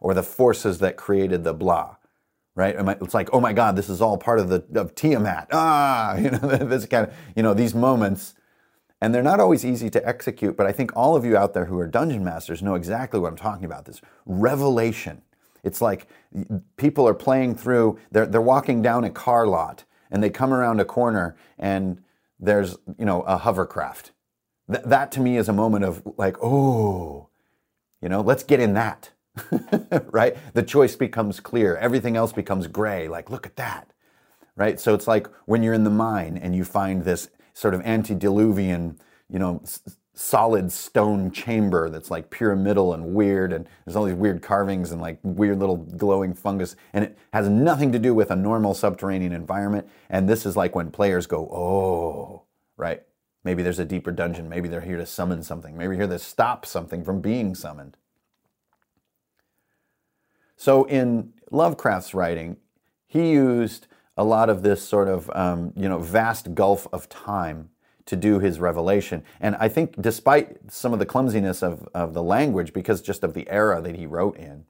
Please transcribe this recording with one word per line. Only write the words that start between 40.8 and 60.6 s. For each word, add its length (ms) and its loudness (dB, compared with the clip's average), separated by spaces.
chamber 580 0
that's, 220 -12
like, 220 -8
pyramidal 640 2
and 180 -6
weird, 400 2
and 160 -8
there's 100 -10
all 100 0
these 100 -2
weird 260 0
carvings 500 -2
and, 80 -8
like, 220 -10
weird 380 0
little 180 0
glowing 560 0
fungus, 420 -6
and 120 0
it 120 -10
has 160 0
nothing 440 2
to 80 0
do 140 4
with 180 4
a 40 0
normal 380 0
subterranean 580 -2
environment. 560 -4
And 180 2
this 200 2
is, 100 -2
like, 180 0
when 140 -4
players 380 0
go, 240 -4
"Oh," 920 -2
right? 280 -8
Maybe 180 -2
there's 180 -2
a 60 -4
deeper 260 -6
dungeon. 380 -6
Maybe 180 -6
they're 140 -8
here 160 -8
to 80 -8
summon 380 -6
something. 340 -14
Maybe 180 -4
here 120 -2
to 100 -4
stop 480 -2
something 380 -8
from 180 -4
being 320 -2
summoned. 440 -16
So 280 6